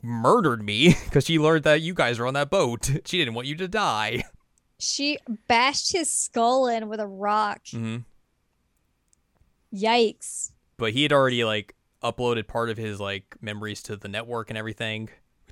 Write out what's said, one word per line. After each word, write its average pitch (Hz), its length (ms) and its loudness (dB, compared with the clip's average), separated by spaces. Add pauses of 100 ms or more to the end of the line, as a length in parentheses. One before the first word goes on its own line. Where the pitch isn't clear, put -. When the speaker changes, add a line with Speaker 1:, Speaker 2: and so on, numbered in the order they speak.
Speaker 1:
murdered 120 600 2
me 110 300 6
<laughs> - 180 -2
'cause 143 140 4
she 165 120 2
learned 156 260 4
that 156 180 6
you 170 120 -4
guys 123 240 0
were 117 100 -2
on 131 60 -2
that 143 160 0
boat. 131 480 0
<laughs> - 80 -6
She 185 140 -4
didn't 120 160 0
want 123 120 -6
you 147 100 -6
to 185 100 -6
die." 120 560 -2 (560)
Speaker 2:
She 285 380 -2 (300)
bashed 254 440 2
his 339 220 -2
skull 247 540 2
in 226 200 -2
with 214 120 -8
a 208 80 -4
rock. 208 580 -2
Speaker 1:
Mm-hmm. 113 320 -6 (1800)
Speaker 2:
Yikes. 226 760 0 (260)
Speaker 1:
But 110 160 -2
he 139 100 2
had 147 80 2
already, 127 320 4
like, 107 320 -2 (280)
uploaded 120 440 -2
part 117 220 -4
of 107 80 -4
his, 107 220 -6
like, 98 420 -8
memories 107 420 -8
to 110 140 -10
the - 100 -14
network 113 420 -6
and 113 80 -6
everything. 110 520 -6 (420)